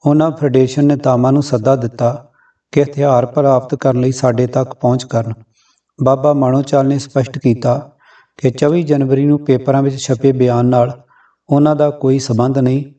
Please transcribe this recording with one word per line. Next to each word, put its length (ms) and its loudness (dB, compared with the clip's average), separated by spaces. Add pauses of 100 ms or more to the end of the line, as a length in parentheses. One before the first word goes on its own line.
ਉਹਨਾਂ 240 2
ਫੈਡਰੇਸ਼ਨ 540 0
ਨੇਤਾਵਾਂ 480 2
ਨੂੰ 100 2
ਸੱਦਾ 340 0
ਦਿੱਤਾ 560 -6 (400)
ਕਿ 100 2
ਹਥਿਆਰ 440 0
ਪ੍ਰਾਪਤ 480 0
ਕਰਨ 260 0
ਲਈ 120 0
ਸਾਡੇ 340 0
ਤੱਕ 280 -4
ਪਹੁੰਚ 300 -2
ਕਰਨ। 280 -6 (720)
ਬਾਬਾ 280 2
ਮਾਣੋ 300 2
ਚਾਲ 260 0
ਨੇ 100 0
ਸਪਸ਼ਟ 400 -4
ਕੀਤਾ 520 -2 (460)
ਕਿ 140 0
ਚੌਵੀ 320 0
ਜਨਵਰੀ 440 0
ਨੂੰ 180 0
ਪੇਪਰਾਂ 380 0
ਵਿੱਚ 140 -2
ਛਪੇ 360 0
ਬਿਆਨ 340 0
ਨਾਲ 360 0 (460)
ਉਹਨਾਂ 280 2
ਦਾ 140 0
ਕੋਈ 280 0
ਸਬੰਧ 400 -2
ਨਹੀਂ 260 0 (140)